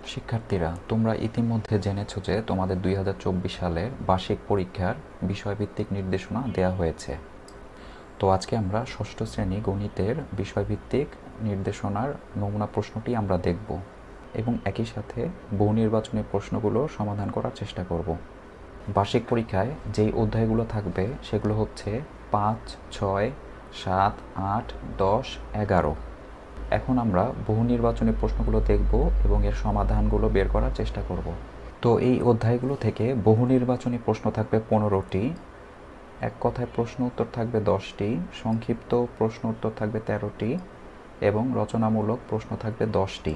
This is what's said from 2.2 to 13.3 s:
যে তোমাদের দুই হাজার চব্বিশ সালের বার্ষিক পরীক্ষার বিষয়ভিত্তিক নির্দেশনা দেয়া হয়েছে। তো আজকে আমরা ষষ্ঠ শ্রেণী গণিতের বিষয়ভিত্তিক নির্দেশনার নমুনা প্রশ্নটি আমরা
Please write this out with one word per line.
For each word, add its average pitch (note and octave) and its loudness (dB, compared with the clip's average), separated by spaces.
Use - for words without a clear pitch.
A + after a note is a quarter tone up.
যে - 2
তোমাদের F#2 0
দুই F#2+ 4
হাজার F#2+ 0
চব্বিশ F#2+ 0
সালের F2+ 0
বার্ষিক F#2 2
পরীক্ষার F#2+ 0
বিষয়ভিত্তিক G2+ -4
নির্দেশনা F#2+ -2
দেয়া F#2 4
হয়েছে। E2 -2
তো - 2
আজকে - -2
আমরা G2+ 0
ষষ্ঠ - -6
শ্রেণী G2 -2
গণিতের G2+ 0
বিষয়ভিত্তিক G#2 -2
নির্দেশনার G2+ -2
নমুনা G2+ -2
প্রশ্নটি - -4
আমরা F#2+ 2